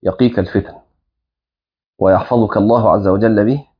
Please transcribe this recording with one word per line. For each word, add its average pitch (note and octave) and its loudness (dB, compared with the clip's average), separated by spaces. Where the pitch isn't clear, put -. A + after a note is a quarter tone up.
يقيك A#2 -2
الفتن F#2 -4
ويحفظك G2 0
الله A2 2
عز G2 0
وجل G#2 0
به C#3 -4